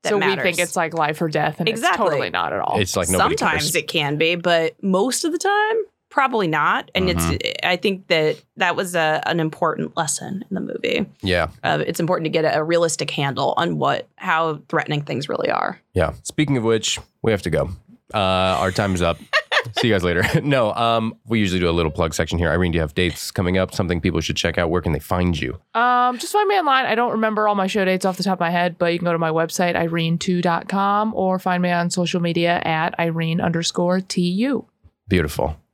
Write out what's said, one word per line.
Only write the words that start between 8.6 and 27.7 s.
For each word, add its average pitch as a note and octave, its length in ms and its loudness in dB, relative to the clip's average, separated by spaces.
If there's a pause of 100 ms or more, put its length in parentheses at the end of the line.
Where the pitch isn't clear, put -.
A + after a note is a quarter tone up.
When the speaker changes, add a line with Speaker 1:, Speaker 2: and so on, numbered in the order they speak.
Speaker 1:
was F3 200 -4
a, D#3 320 2
an E3+ 120 0
important D#3 580 -2
lesson D#3+ 520 -6
in F#3+ 60 -6
the F#3 60 -6
movie. - 440 -4 (160)
Speaker 3:
Yeah. F2 280 0 (140)
Speaker 1:
Uh, E2+ 220 0
it's - 140 -6
important E3+ 260 -2
to D#3 40 -2
get D#3+ 160 0
a, D3 140 2
a D#3 40 -2
realistic E3 480 0
handle C#3 460 -2
on E3+ 200 0
what, C#3 380 -2
how D#3+ 440 -2 (100)
threatening D3 340 -2
things C#3+ 260 -6
really - 220 -2
are. G1+ 280 -2 (140)
Speaker 3:
Yeah. E2+ 200 2 (100)
Speaking C#3+ 340 0
of A2+ 60 0
which, A2+ 360 0 (220)
we A2+ 100 2
have G2+ 120 0
to F2+ 80 -2
go. D2+ 180 2 (440)
Uh, - 40 0
our F#2 540 2
time G2 240 0
is F2 80 0
up. E2 140 2 (300)
Speaker 1:
<laughs> - 320 -2
Speaker 3:
See A#2+ 100 2
you G#2+ 40 4
guys F#2 100 2
later. F2 200 2 (100)
<laughs> D#3 80 2
No, B2+ 320 2
um, A2+ 440 0 (100)
we A2+ 120 0
usually F#2 200 2
do F2 100 2
a E2 60 2
little E2 160 2
plug D#2+ 240 -2
section E2+ 240 -2
here. E2 100 2
Irene, F2 220 2
do E2 60 0
you D#2+ 40 2
have D#2 140 -4
dates F2+ 340 -2
coming F#2 300 0
up? F#2 160 -2
Something F2 260 0
people E2 200 0
should D#2 160 -4
check E2+ 200 -2
out? F2 140 0
Where F2+ 100 2
can E2+ 120 0
they D2 60 0
find F2+ 400 0
you? - 200 -6 (160)
Speaker 2:
Um, B3 420 2
just E4 160 -10
find G#4 140 2
me G4+ 100 2
online. C4+ 280 2
I A3 100 0
don't A#3+ 160 0
remember G#3+ 380 0
all G#3 60 2
my F#3+ 120 0
show G3 160 0